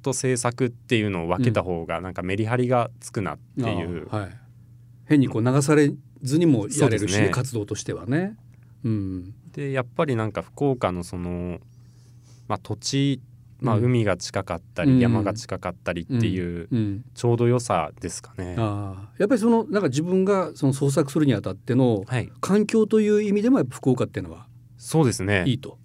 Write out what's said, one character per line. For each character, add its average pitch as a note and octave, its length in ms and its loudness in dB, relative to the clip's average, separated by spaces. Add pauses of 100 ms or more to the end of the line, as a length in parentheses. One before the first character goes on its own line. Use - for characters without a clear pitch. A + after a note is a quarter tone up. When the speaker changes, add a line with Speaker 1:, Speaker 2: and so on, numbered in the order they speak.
Speaker 1:
と C3+ 100 -4
制 B2+ 240 0
作 A#2+ 280 0
っ A#2+ 60 0
て A#2+ 280 -2
い G#2 60 2
う G#2 60 0
の F2 160 -2
を - 20 -4
分 F2+ 160 2
け A#2 80 4
た G2 100 2
方 E2 240 -4
が E2 120 -4
Speaker 2:
う - 20 -6
ん。 - 20 -10
Speaker 1:
な F#2 80 -8
ん F2 40 -10
か F2+ 80 -8
メ F#2 120 -2
リ A2 100 0
ハ A#2 120 -2
リ B2 100 0
が B2 320 0
つ - 140 -18
く A2 100 -4
な E2 120 -4
っ - 40 -18
て - 240 -8
い G#2 220 -2
う。 E2+ 260 -8
Speaker 2:
あ G#2+ 60 -4
ー、 G#2 40 -2
は G2 60 -6
い。 F2 40 -12 (760)
変 D3 160 4
に B2+ 80 4
こ A#2 100 -4
う A2 60 0
流 C3 180 4
さ D3 140 4
れ D3 160 4 (300)
ず C#3+ 180 0
に F3 60 4
も A2+ 200 4
や - 0 -
れ - 0 -
る - 40 -8
し C#3+ 100 -2
ね、 C#3+ 80 6
Speaker 1:
そ - 80 -
う - 20 0
で G2 100 -2
す G2+ 120 2
ね。 G2+ 80 4
Speaker 2:
活 B2 260 -2
動 G#2 120 -4
と G#2+ 100 -8
し - 80 -10
て G#2+ 80 -6
は E2+ 140 -8
ね。 F3+ 300 -2 (460)
う A#2+ 60 -2
ん。 F#2+ 440 -4 (200)
Speaker 1:
で、 C#3+ 180 -6
や C3 120 -2
っ A#2+ 120 -6
ぱ E3+ 120 0
り C3 100 0
な A2 100 0
ん G#2 60 -6
か F2 100 -4
福 - 240 -4
岡 B2 240 0
の F2+ 140 -4
そ F2+ 120 -10
の、 F2 440 -6 (880)
ま G#2 80 -4
あ、 - 40 -6
土 - 140 -8
地、 C#3 460 -2 (400)
ま A#2 140 0
あ、 - 20 2
Speaker 2:
う G#2 40 2
ん。 A#2 40 0
Speaker 1:
海 B2 200 2
が F#2+ 120 2
近 - 280 -6
か F2 120 -6
っ - 40 -8 (140)
た - 100 -2
り、 C#3+ 60 6
Speaker 2:
う C3 60 6
ん。 - 20 6
Speaker 1:
山 A#2 240 4
が G2+ 100 0
近 A2 260 -6
か F2+ 120 -6
っ F#2 40 -8
た - 180 -6
り F2 100 -4
っ - 40 -6
て A#2 200 -2
い F2+ 140 -2
う、 F2 300 -8
Speaker 2:
う B2 40 -2
ん。 A#2 40 2
う - 20 0
ん。 G2+ 240 -4 (100)
Speaker 1:
ち - 100 -12
ょ A#2+ 100 4
う - 20 0
ど A#2+ 120 2
良 B2 120 2
さ E2 400 -2
で F2+ 80 -8
す - 120 -12
か - 160 -20
ね。 F2+ 220 -6
Speaker 2:
あ G2+ 580 -4
ー。 - 40 -4
や F#3+ 60 2
っ - 20 0
ぱ C4 80 4
り F#3+ 40 0
そ A3+ 80 2
の、 A3+ 160 4
な G3 140 -2
ん G3+ 40 -2
か D#3+ 60 2
自 C3+ 140 -2
分 F#3 220 2
が F#3+ 300 0
そ D3 120 -2
の C3+ 60 2
創 C#3 180 0
作 C#3+ 220 0
す E3+ 80 0
る D3+ 40 4
に C3+ 100 4
あ G2 60 0
た G2 120 -6
っ - 20 -6
て - 200 -4
の A#2+ 320 4
Speaker 1:
は B2+ 120 -4
い。 - 120 -4 (100)
Speaker 2:
環 G#3 260 2
境 A3 200 2
と A3 140 4
い G#3+ 140 2
う G#3 80 4
意 G3+ 100 0
味 G3+ 100 2
で A#3+ 80 4
も C4 80 6
や D3 60 2
っ - 20 -6
ぱ - 100 -10
福 - 140 0
岡 B2 140 2
っ G2+ 40 -8
て - 120 -8
い - 40 -6
う - 20 -12
の E2 60 -12
は - 160 -20 (280)
Speaker 1:
そ - 260 0
う C3+ 40 6
で G#2+ 60 4
す F#2 100 -4
ね。 F#2+ 240 2
Speaker 2:
い B2 80 2
い - 40 -4
と。 - 260 -14